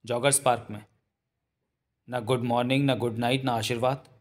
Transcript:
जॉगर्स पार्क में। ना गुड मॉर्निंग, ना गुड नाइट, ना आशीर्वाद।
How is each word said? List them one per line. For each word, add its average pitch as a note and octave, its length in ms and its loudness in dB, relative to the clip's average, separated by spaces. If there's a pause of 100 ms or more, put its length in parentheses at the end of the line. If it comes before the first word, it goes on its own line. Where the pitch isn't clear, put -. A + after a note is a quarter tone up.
जॉगर्स B2 340 0
पार्क A#2 320 0
में। G#2+ 140 -14 (1200)
ना B2 100 -4
गुड A#2 220 0
मॉर्निंग, B2 440 2
ना C3+ 100 4
गुड A2 220 -2
नाइट, B2 260 0
ना C3 100 0
आशीर्वाद। A#2+ 500 -2 (180)